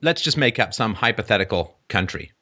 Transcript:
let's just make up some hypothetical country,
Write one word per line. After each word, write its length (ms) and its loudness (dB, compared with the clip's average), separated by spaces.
let's 200 0
just 160 0
make 220 2
up 140 0
some 200 -2
hypothetical 840 0
country, 420 -2